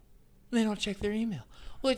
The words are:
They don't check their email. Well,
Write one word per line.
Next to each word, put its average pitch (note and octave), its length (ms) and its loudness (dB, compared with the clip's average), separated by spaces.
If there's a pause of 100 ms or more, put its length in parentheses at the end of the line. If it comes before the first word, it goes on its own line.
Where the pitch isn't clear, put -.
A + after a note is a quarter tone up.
(500)
They A3+ 140 4
don't G#3 160 0
check G3+ 180 -2
their G#3 140 0
email. A3 300 -2 (400)
Well, C4+ 160 4